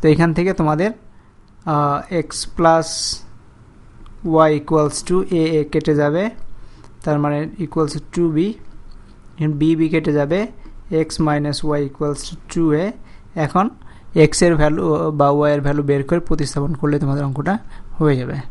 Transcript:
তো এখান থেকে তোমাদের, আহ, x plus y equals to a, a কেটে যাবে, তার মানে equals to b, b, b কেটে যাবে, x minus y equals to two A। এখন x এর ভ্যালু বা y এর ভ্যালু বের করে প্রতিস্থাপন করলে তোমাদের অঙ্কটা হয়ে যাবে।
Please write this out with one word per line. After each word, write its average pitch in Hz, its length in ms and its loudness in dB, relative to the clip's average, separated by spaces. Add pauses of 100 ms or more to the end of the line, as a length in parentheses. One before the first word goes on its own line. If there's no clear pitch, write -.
তো - 120 -8
এখান 165 240 4
থেকে 175 140 0 (100)
তোমাদের, 160 300 0 (840)
আহ, 147 240 0 (280)
x - 20 -18 (280)
plus 165 320 4 (1600)
y 156 40 4 (100)
equals 151 360 0 (120)
to 180 80 2 (240)
a, - 20 2 (160)
a 151 40 2 (100)
কেটে 156 280 2
যাবে, 151 240 2 (800)
তার 151 180 0
মানে 147 160 0 (260)
equals 156 280 -2 (220)
to 175 100 2 (120)
b, - 20 2 (1200)
b, - 20 2 (160)
b - 20 0 (140)
কেটে 156 240 0
যাবে, 147 200 0 (680)
x - 20 -16 (180)
minus 147 320 0 (180)
y 147 120 0
equals 143 400 -4
to - 60 -12 (180)
two 165 160 2 (160)
A। - 20 -2 (580)
এখন 185 220 2 (640)
x - 20 -6 (140)
এর 170 140 6
ভ্যালু 151 220 2 (380)
বা 143 80 6 (200)
y - 60 4
এর 147 120 0
ভ্যালু 143 240 0
বের 139 180 2
করে 175 200 2
প্রতিস্থাপন 151 520 0
করলে 147 220 2
তোমাদের 143 260 0
অঙ্কটা 143 260 -2 (440)
হয়ে 151 220 4
যাবে। 131 160 -6 (140)